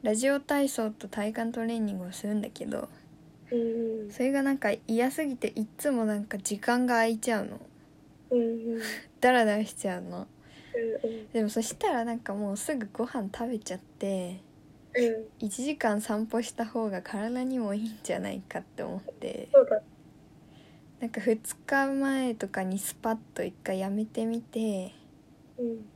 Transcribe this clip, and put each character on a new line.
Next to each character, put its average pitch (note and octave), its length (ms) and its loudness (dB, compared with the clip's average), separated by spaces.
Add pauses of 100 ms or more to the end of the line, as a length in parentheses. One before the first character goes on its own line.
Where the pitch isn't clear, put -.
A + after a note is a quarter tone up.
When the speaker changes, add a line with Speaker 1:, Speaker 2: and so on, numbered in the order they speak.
Speaker 1:
ラ G#3+ 120 4
ジ B3+ 160 2
オ C#4 100 2
体 C#4+ 280 2
操 A3 220 -2
と G#3+ 180 -12
体 G#3+ 280 -2
幹 A#3 160 -2
ト A#3+ 120 -2
レ A#3 100 -2
ー A#3 40 -2
ニ G#3 140 0
ン G3 60 -4
グ F3+ 80 -6
を F#3 60 -10
す - 140 -8
る G#3 80 0
ん G#3+ 60 2
だ G3+ 120 -6
け - 140 -8
ど、 - 220 -4 (640)
Speaker 2:
う - 20 -2
ん A3+ 500 0
う G#3 40 -10
ん。 - 20 -10
Speaker 1:
そ G#3 100 -8
れ C4 120 4
が C#4 100 2
な C#4 100 4
ん C4+ 60 2
か G#3 140 2 (140)
嫌 A#3+ 240 2
す D#4 140 -2
ぎ C4+ 120 -2
て、 - 120 -4
い A3 180 -2 (120)
つ D4 120 0
も A#3 140 2
な G#3+ 100 2
ん G#3 100 -2
か G#3+ 140 -8
時 G3+ 200 -4
間 B3 280 2
が B3 80 4
空 A3+ 120 6
い A3+ 120 0
ち A#3 140 0
ゃ G3+ 100 0
う - 40 -4
の。 G#3 140 -12 (720)
Speaker 2:
う B3 60 4
ん A#3+ 40 6
う - 20 4 (360)
ん。 - 20 -4 (400)
Speaker 1:
ダ B3 120 8
ラ B3 120 8
ダ G#3+ 140 4
ラ G#3+ 60 0
し - 100 -10
ち - 140 -4
ゃ F3+ 100 -2
う F3+ 40 -8
の。 F3+ 240 -10 (480)
Speaker 2:
う A3+ 320 -2
ん A3 40 0
う - 20 -6
ん。 A3 200 -10
Speaker 1:
で A3+ 100 2
も G#3+ 60 2
そ A3+ 140 0
し - 140 -4
た G4+ 160 2
ら A#3 120 0
な A#3 100 -2
ん A#3 40 -4
か G#3 160 -6
も G3+ 180 -2
う G3+ 40 -2
す D4+ 180 -2
ぐ A3 180 -4
ご A3+ 120 -2
飯 F#3+ 280 -4
食 A#3 180 -4
べ A#3 80 -2
ち F#3 160 -6
ゃ - 20 -8
っ F#3+ 40 -10
て、 F#3 600 -4 (540)
Speaker 2:
う B3 40 4
ん。 A3+ 260 4 (140)
Speaker 1:
一 G#3+ 240 -4
時 C#4+ 140 0
間 G#3+ 240 2
散 G#3+ 260 0
歩 A3+ 160 0
し A3+ 100 -6
た A#3 140 -2
方 A3 240 -2
が F3+ 120 -4
体 A#3 420 -4
に C4 140 0
も G#3 160 0
い G#3+ 120 -2
い - 20 -2
ん G#3+ 140 -10
じ - 120 -2
ゃ E3+ 40 -2
な G3 120 -2
い F#3+ 100 -6
か - 200 -8
っ - 20 -16
て - 200 -12
思 - 140 -4
っ F#3+ 40 -6
て。 - 520 -8
Speaker 2:
そ C4+ 80 12
う - 100 6
だ。 - 100 4 (1200)
Speaker 1:
な A#3+ 60 -4
ん A3 40 -4
か A3 100 -4
二 A3 180 4
日 - 540 0
前 C4+ 420 2
と G#3 140 -6
か G3 160 -2
に F#3+ 140 0
ス - 180 -6
パ A3+ 160 -2
ッ A3+ 60 0 (160)
と - 100 -2
一 F3+ 180 -6
回 F#3+ 160 -2
や F#3+ 120 -2
め G#3+ 160 0
て A3+ 200 -4
み A3+ 140 -2
て、 G#3+ 520 -4 (680)
Speaker 2:
う B3 40 -2
ん。 A3+ 220 -4 (120)